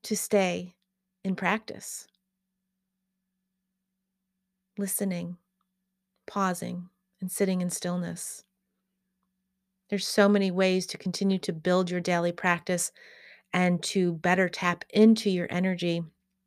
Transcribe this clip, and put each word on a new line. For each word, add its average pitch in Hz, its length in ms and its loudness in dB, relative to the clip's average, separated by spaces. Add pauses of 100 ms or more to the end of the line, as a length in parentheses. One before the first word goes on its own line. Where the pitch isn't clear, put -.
to 208 140 -4
stay 180 580 0 (480)
in 190 120 -2
practice. - 720 -6 (2750)
Listening, 180 600 -4 (880)
pausing, 180 640 -4 (320)
and 185 100 -6
sitting 185 300 0
in 180 80 -2
stillness. 175 720 -6 (1500)
There's 196 180 -4
so 202 200 4
many 202 220 4
ways 185 380 2
to - 100 -10
continue 190 420 -2
to 175 140 -4
build 180 380 0
your 180 100 -2
daily 175 300 0
practice 175 600 -2 (640)
and 180 300 2
to 180 300 0
better 180 360 2
tap 175 400 -4
into 220 400 6
your 180 220 0
energy. 175 500 0 (460)